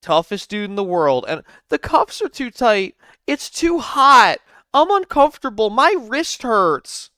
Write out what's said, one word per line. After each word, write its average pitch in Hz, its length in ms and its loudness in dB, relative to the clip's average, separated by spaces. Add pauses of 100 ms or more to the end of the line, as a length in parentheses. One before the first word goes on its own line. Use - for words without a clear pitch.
Toughest 170 480 -4
dude 208 200 -6
in 196 60 -10
the 202 80 -4
world. 156 440 0
And 156 160 -6 (260)
the 302 100 -2
cuffs - 420 -2
are 415 80 -6
too 247 220 -10
tight. 208 440 -2 (300)
It's - 240 -6
too 339 300 -2
hot. 262 600 4 (340)
I'm 320 180 2
uncomfortable. 285 800 0
My 277 280 2
wrist 262 460 -6
hurts. 190 760 -2